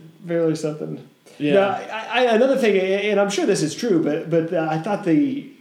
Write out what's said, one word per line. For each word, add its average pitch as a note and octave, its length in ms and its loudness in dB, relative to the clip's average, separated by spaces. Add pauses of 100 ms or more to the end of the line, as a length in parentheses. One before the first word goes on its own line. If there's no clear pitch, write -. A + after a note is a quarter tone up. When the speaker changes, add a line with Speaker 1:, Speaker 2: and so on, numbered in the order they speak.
(200)
Speaker 1:
barely E3 360 0
something. D#3 500 -8 (320)
Speaker 2:
Yeah. D3 160 0
Speaker 1:
No, G3 80 6
I, G3+ 480 -4
I, A#3+ 120 0 (120)
another B3+ 220 4
thing, G#3 220 2
and G3 420 0
I'm G3+ 100 2
sure E4+ 160 -2
this E3+ 160 2
is D3 120 -2
true, F#3 280 0
but, D3 280 -2
but, E3 220 0
uh, D#3+ 180 -2
I D#3+ 80 -2
thought G3 260 -4
the D3 460 0 (100)